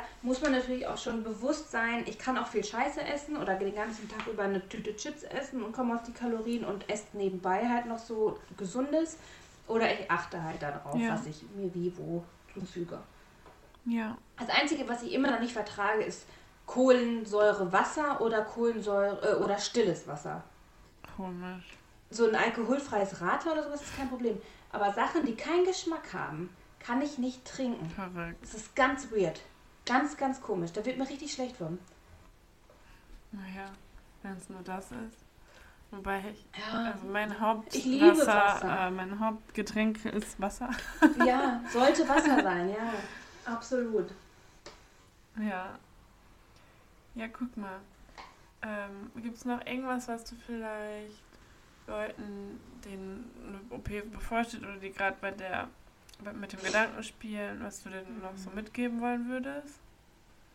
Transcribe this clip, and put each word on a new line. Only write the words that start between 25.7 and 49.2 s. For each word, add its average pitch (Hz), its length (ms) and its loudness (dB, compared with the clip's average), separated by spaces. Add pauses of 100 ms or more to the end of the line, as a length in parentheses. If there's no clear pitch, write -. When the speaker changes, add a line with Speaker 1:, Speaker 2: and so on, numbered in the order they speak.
Speaker 1:
haben, 156 360 -6 (300)
kann 254 220 0
ich 285 160 -2
nicht 254 280 -2
trinken. 240 440 -2
Speaker 2:
Verrückt. 170 540 -6
Speaker 1:
Das - 100 -14
ist - 220 -12
ganz 269 360 4
weird. 185 300 2 (440)
Ganz, 277 320 2
ganz 262 240 0
komisch. 175 320 -2
Da 214 120 -2
wird 254 140 -2
mir 262 100 0
richtig 285 240 -8
schlecht 254 240 -4
von. 170 220 -4 (1500)
Speaker 2:
Naja, 196 400 -10 (500)
wenn's 190 280 -10
nur 190 120 -12
das 185 300 -6
ist. 226 340 -12 (640)
Wobei 196 400 -4
ich, - 140 -16 (140)
Speaker 1:
Ja. 226 320 -2
Speaker 2:
also 190 140 -8
mein 208 340 -2
Hauptwasser, 220 380 0
Speaker 1:
Ich 262 80 0
liebe 294 320 10 (100)
Wasser. 202 600 4
Speaker 2:
äh, 185 40 -2
mein 190 280 -6
Hauptgetränk 220 840 -2
ist - 360 -4
Wasser. 214 280 -4 (540)
Speaker 1:
Ja, 254 380 6 (100)
sollte 277 380 8
Wasser 285 320 8
sein, 180 280 2
ja. 220 240 -2 (580)
Absolut. 233 580 0 (1300)
Speaker 2:
Ja. 196 380 -4 (1400)
Ja, 226 160 -6
guck 240 260 -8
mal. 196 240 -8 (800)
Ähm, 202 500 -8 (100)